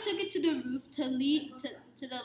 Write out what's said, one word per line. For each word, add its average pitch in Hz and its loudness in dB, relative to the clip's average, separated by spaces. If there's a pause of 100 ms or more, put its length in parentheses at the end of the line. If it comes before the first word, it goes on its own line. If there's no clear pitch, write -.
took 403 2
it 392 -2
to 320 2
the 247 4
roof 254 -4
to 285 -2
lead 277 2
to, 262 -8 (260)
to 269 -8
the 247 -6